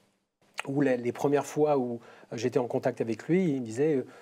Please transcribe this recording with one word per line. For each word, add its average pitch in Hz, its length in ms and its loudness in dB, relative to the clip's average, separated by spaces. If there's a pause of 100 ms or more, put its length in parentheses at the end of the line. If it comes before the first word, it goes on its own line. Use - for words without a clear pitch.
(680)
où 139 140 0
les, 135 160 4
les 120 160 -2
premières 143 340 2
fois 151 300 2
où 123 220 -2 (340)
j'étais 123 280 0
en 120 80 -2
contact 131 320 -2
avec 113 260 -4
lui, 180 240 2
il 135 120 0
me 120 40 -8
disait, 139 300 0
euh, 127 100 -2 (160)